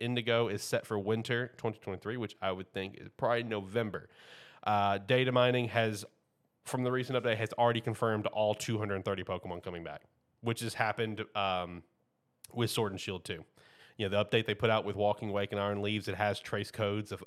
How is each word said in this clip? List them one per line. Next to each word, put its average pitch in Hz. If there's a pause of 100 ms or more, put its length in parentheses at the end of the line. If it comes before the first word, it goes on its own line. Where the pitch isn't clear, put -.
Indigo 117
is 101
set -
for 107
winter 113
twenty 110
twenty-three, 101
which 110
I 95
would 92
think 95
is -
probably 120
November. 104 (560)
Uh, 101
data 127
mining 123
has, 110 (600)
from 127
the 127
recent 127
update, 113
has 107
already 120
confirmed 107
all 107
two 110
hundred 101
thirty 95
Pokemon 87
coming 87
back, 73 (380)
which 117
has 113
happened, 110 (100)
um, 90 (680)
with 120
Sword 107
and 95
Shield 95
too. 80 (540)
You 101
know, 101
the -
update 113
they 104
put 110
out 110
with 101
Walking 104
Wake 101
and 101
Iron 101
Leaves, 104
it 98
has 101
trace -
codes 107
of, 95